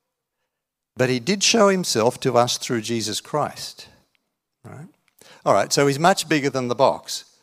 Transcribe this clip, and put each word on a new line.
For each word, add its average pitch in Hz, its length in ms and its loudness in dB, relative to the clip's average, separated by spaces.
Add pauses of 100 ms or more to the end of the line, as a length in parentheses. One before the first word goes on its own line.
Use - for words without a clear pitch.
(960)
But 127 120 0
he 127 120 -2
did 196 220 -2
show 214 260 4
himself 127 520 0
to 123 160 -2
us 117 220 2
through 117 240 -4
Jesus 107 380 -6
Christ. - 680 -8 (760)
Right? 151 240 -18 (580)
All 135 80 4
right, - 180 0
so 143 140 2
he's 139 120 0
much 170 300 2
bigger 139 220 0
than 127 180 -4
the 123 60 -2
box, 113 500 0 (180)